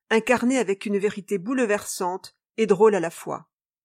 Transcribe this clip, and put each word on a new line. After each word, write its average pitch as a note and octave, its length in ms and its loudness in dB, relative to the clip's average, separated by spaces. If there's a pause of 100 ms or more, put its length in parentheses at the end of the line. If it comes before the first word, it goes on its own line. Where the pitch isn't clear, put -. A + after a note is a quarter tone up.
incarnés A#3 480 2
avec G3 280 -2
une G3+ 120 -2
vérité G3+ 400 -4
bouleversante G3+ 1000 -4 (200)
et A3+ 80 2
drôle G3+ 300 6
à F#3 40 0
la E3 120 -4
fois. - 380 -12 (360)